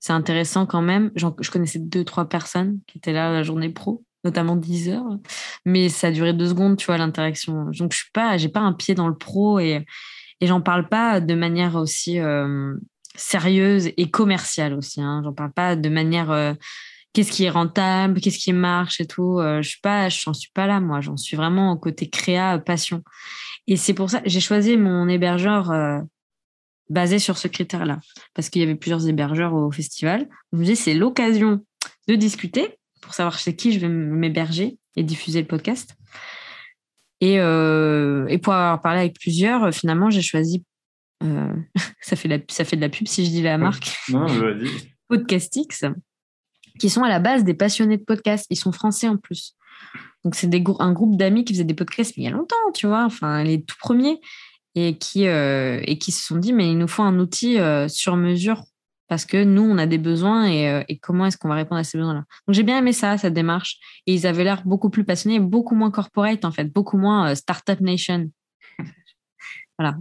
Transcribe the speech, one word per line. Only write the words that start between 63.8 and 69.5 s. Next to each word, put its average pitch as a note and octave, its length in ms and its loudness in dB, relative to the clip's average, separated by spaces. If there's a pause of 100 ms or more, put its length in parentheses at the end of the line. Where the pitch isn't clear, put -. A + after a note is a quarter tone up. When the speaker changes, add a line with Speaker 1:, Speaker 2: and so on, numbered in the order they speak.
Speaker 1:
Et F#3 80 2
ils F3 120 2
avaient F3 180 2
l'air F#3+ 220 0
beaucoup G3 240 2
plus G3+ 140 0
passionnés, G#3 340 0
beaucoup A3 380 2
moins G#3+ 160 4
corporate, G#3 520 -2
en E3+ 60 -2
fait, D3+ 140 -4
beaucoup G3 340 0
moins, G3 320 4
euh, C#3 60 0
Startup F3+ 440 -4
Nation. F3+ 480 -2 (500)
<laughs> E3+ 60 -10 (920)